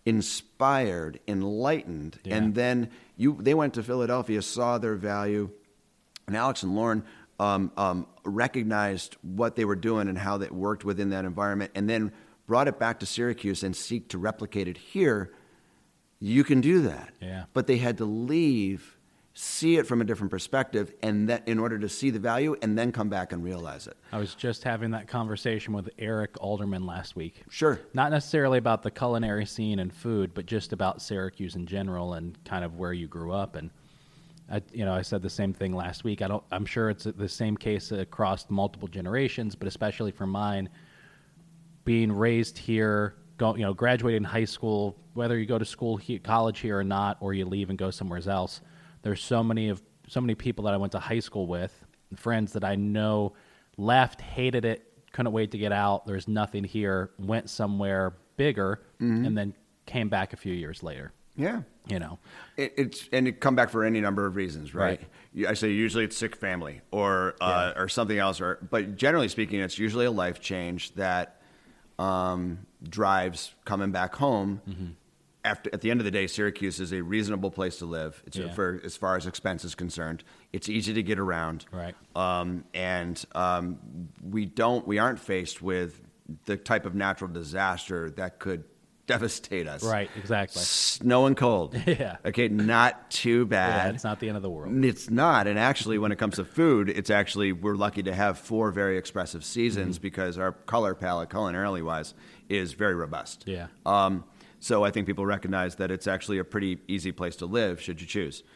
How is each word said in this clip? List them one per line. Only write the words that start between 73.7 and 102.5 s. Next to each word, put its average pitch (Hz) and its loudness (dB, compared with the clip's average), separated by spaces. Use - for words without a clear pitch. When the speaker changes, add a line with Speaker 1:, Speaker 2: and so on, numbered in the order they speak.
Speaker 1:
back 92 -2
home. 101 0
Speaker 2:
Mm-hmm. 90 -8
Speaker 1:
After, 104 -2
at - -4
the 110 0
end 120 2
of 110 0
the 101 0
day, 98 0
Syracuse 98 -2
is 87 -6
a 92 -4
reasonable 98 -2
place 92 -4
to 87 -10
live. 80 -6
It's - -12
Speaker 2:
Yeah. 87 -6
Speaker 1:
for, 92 0
as - -10
far 92 0
as 87 -4
expense 92 -6
is 87 -8
concerned. 82 -6
It's - -8
easy 107 0
to 110 0
get 98 0
around. 82 -2
Speaker 2:
Right. 90 -8
Speaker 1:
Um, 90 0
and, 90 -2
um, 87 0
we 104 -2
don't, 117 0
we 104 0
aren't 120 2
faced 92 -4
with 90 -2
the 101 -2
type 107 0
of 92 -6
natural 98 -2
disaster 87 -2
that 90 -8
could 87 -4
devastate 104 -2
us. 73 -8
Speaker 2:
Right, 107 0
exactly. 98 0
Speaker 1:
Snow 123 4
and 135 6
cold. 107 2
Speaker 2:
<laughs> - 0
Yeah. 127 0
Speaker 1:
Okay, 113 2
not 113 4
too 120 4
bad. 92 4
Speaker 2:
Yeah, 113 -2
it's - -8
not 107 -2
the 113 -4
end 107 -2
of 95 -6
the 95 -4
world. 95 0
Speaker 1:
It's - 2
not. 120 6
And 104 4
actually, 113 2
when 104 2
it 101 0
comes 104 0
to 95 -2
food, 131 4
it's - -2
actually, 101 2
we're 98 0
lucky 101 0
to 92 -2
have 95 2
four 110 0
very 95 2
expressive 87 -6
seasons 101 0
Speaker 2:
Mm-hmm. - -16
Speaker 1:
because 90 -4
our 92 0
color 104 0
palette, 87 -2
culinarily 95 -2
wise, 80 -4
is 92 -2